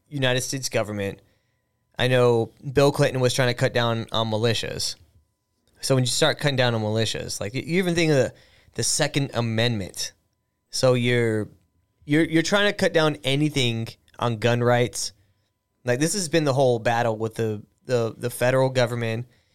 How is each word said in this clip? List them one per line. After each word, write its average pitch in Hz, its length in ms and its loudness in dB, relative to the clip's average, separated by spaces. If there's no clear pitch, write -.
United 127 340 0
States 135 280 -6
government. 104 520 -4
I 123 80 2
know 120 440 2
Bill 143 180 4
Clinton 135 280 0
was 127 140 2
trying 127 160 2
to 117 60 2
cut 131 180 0
down 117 380 0
on 113 200 -2
militias. - 640 -2
So 135 140 0
when 127 80 2
you 127 40 -2
start 135 320 0
cutting 143 160 -2
down 123 200 2
on 110 60 -2
militias, 107 600 -2
like, 101 120 -8
you 131 100 -6
even 175 320 -2
think 160 160 2
of 143 60 4
the, 113 160 2
the 120 80 -4
Second 143 500 -2
Amendment. 113 800 -4
So 127 240 2
you're, 120 560 0
you're, 151 180 2
you're 156 200 0
trying 208 240 2
to 202 60 0
cut 190 200 0
down 156 300 2
anything 131 640 0
on 117 180 -2
gun 120 240 2
rights. 120 500 0
Like, 123 160 0
this 165 140 0
has 185 160 -6
been 156 140 2
the 139 100 2
whole 127 240 4
battle 117 400 0
with 110 160 -4
the, 107 300 -4
the, 120 300 0
the 120 140 -6
federal 131 400 2
government 117 560 -2